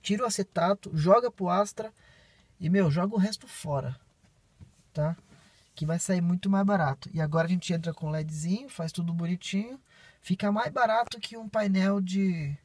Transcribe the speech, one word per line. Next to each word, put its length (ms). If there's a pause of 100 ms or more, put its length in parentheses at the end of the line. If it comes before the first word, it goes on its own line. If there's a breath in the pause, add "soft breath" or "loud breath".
Tira 220
o 40
acetato, 680
joga 340
pro 200
Astra 420 (680 soft breath)
e, 120
meu, 200
joga 240
o 40
resto 280
fora, 520 (920)
tá? 240 (580 soft breath)
Que 100
vai 140
sair 220
muito 280
mais 160
barato. 480
E 80
agora 260
a 40
gente 220
entra 200
com 180
ledzinho, 580
faz 240
tudo 200
bonitinho. 680 (400 soft breath)
Fica 320
mais 200
barato 480
que 160
um 120
painel 520
de, 640